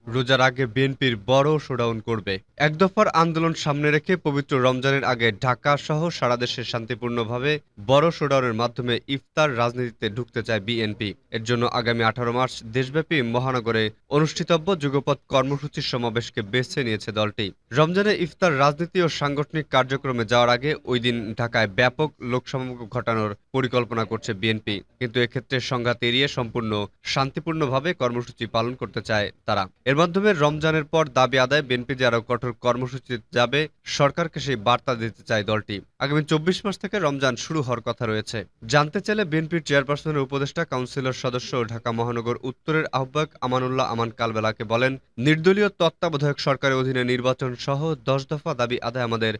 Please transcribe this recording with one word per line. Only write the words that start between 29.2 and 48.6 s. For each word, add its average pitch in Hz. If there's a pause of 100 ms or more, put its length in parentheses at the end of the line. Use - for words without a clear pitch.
তারা। 101 (180)
এর 139
মাধ্যমে 190
রমজানের 156
পর 156
দাবি 127
আদায়, 131
বিএনপি 123
যে 127
আরও 117
কঠোর 120
কর্মসূচি 123 (160)
যাবে, 127 (160)
সরকারকে -
সেই 135
বার্তা 120
দিতে 113
চায় 110
দলটি। 104 (180)
আগামী 147
চব্বিশ 160
মার্চ 196
থেকে 208
রমজান 139
শুরু 156
হওয়ার 120
কথা 120
রয়েছে। 110 (220)
জানতে 151
চাইলে 214
বিএনপির 160
চেয়ারপারসনের 143
উপদেষ্টা, 139
কাউন্সিলর 131
সদস্য 123
ও 120
ঢাকা 117
মহানগর 117
উত্তরের 151
আহ্বায়ক 135 (120)
আমানুল্লাহ 127
আমান 117
কালবেলাকে 110
বলেন, 123 (160)
"নির্দলীয় 160
তত্ত্বাবধায়ক 160
সরকারের 135
অধীনে 131
নির্বাচন 127
সহ 143 (100)
দশ 135
দফা 156
দাবি 123